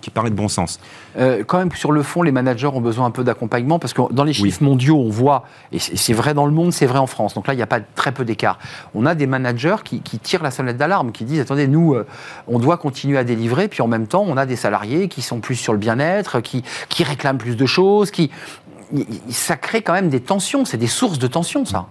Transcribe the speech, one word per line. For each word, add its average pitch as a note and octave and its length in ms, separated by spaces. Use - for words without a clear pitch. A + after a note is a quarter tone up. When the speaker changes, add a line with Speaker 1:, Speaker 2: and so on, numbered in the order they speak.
Speaker 1:
qui - 80
paraît A2+ 220
de G#2 40
bon G2+ 140
sens. - 320
Speaker 2:
Euh, B2+ 300
quand F3+ 120
même, F3+ 120
sur D3 220
le D3 100
fond, E3+ 180
les D#3+ 120
managers B2+ 340
ont C3 140
besoin A#2 240
un A#2+ 60
peu B2+ 120
d'accompagnement B2 560
parce - 140
que - 80
dans C3+ 140
les D3+ 60
Speaker 1:
Oui. G2+ 180
Speaker 2:
chiffres F#2 160
mondiaux, C#3 320
on A#2+ 120
voit, B2 360
et F3 80
c'est, - 160
c'est - 180
vrai C3 200
dans D3 120
le C#3+ 60
monde, E3 220
c'est C#3+ 140
vrai B2+ 120
en C3 80
France. - 280
Donc G#2+ 120
là, C#3 60
il B2+ 60
y A#2 40
a A2 40
pas, A#2+ 120
très - 320
peu B2+ 140
d'écart. A2 340
On A2 120
a E3+ 100
des D3 120
managers C3 580
qui, - 160
qui - 180
tirent E3+ 240
la C#3 80
sonnette B2+ 240
d'alarme, D3 380
qui - 100
disent, D3 160
attendez, C#3 300
nous, D#3 240
euh, G#2+ 120
on A#2+ 100
doit D3 160
continuer C#3 420
à B2+ 60
délivrer, A#2+ 460
puis - 120
en A#2+ 60
même A2+ 180
temps, F#3 220
on D3 80
a C3+ 100
des B2+ 120
salariés G#2 320
qui C#3+ 140
sont A#2+ 180
plus B2+ 160
sur - 160
le G#2+ 80
bien-être, C#3 600
qui, A#2+ 220
qui - 140
réclament C3+ 340
plus A#2+ 180
de B2+ 120
choses, G3 420
qui, C#3 220
il, C#3 120
il, B2 60
ça D#3 220
crée - 260
quand E3+ 120
même F#3 160
des C3+ 100
tensions, G3+ 460
c'est - 120
des A#2 100
sources E3 320
de B2+ 80
tensions, F3 380
ça. F#2 260